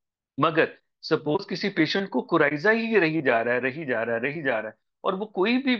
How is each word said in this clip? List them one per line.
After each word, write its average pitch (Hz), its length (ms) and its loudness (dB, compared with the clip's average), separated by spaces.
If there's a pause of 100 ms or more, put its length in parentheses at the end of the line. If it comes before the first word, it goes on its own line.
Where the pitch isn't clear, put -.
(400)
मगर 156 380 2 (240)
सपोज 151 480 -2
किसी 196 200 -4
पेशेंट 190 400 0
को 123 120 -2
कोराइजा 151 500 2
ही 226 260 2
रही 160 240 2
जा 123 200 2
रहा 120 120 0
है, 123 60 0
रही 135 260 -4
जा 117 180 -2
रहा 117 120 -2
है, 113 60 -2
रही 131 200 -6
जा 127 180 -2
रहा 107 80 -8
है, 107 80 -14 (280)
और 180 120 -2
वो 196 100 -6
कोई 208 320 0
भी 262 220 0